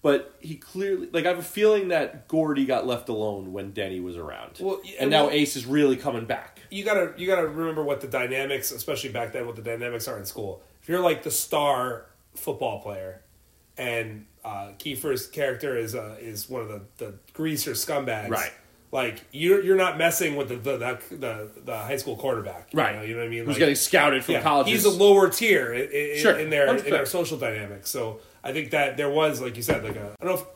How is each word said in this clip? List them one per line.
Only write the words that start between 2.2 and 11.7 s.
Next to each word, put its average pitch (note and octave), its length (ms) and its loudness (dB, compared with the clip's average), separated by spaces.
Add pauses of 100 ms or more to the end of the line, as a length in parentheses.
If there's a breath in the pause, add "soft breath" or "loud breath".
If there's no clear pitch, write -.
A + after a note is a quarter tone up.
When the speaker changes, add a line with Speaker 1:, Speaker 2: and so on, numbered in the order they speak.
Speaker 1:
Gordy D3+ 380 2
got A#2+ 200 0
left B2 240 -4
alone G#2 420 -4
when G2 200 -8
Denny F#2+ 280 -6
was F2+ 160 -8
around. D2 440 -12
Speaker 2:
Well, G3 240 -2
y-, - 160 -16
Speaker 1:
And C3+ 100 2
now D3+ 160 6
Speaker 2:
well, D3 80 2
Speaker 1:
Ace D3 220 2
is A#2+ 100 -8
really C3+ 320 6
coming A#2+ 280 -4
back. - 440 -8
Speaker 2:
you G3 160 -6
gotta, G3 320 2
you F3 100 -4
gotta F3+ 200 6
remember D#3 360 -2
what C#3+ 180 0
the C#3 60 -8
dynamics, C3 640 -2
especially C3 380 -6
back A#2 240 -6
then, A#2+ 140 -4
what A2+ 80 -10
the A2 80 -12
dynamics A#2 440 -6
are A#2 120 -6
in F#2+ 60 -12
school. G2 360 -8 (220 soft breath)
If - 40 -14
you're, F3 140 0
like, E3 220 2
the D3+ 80 -6
star C3 760 0 (300)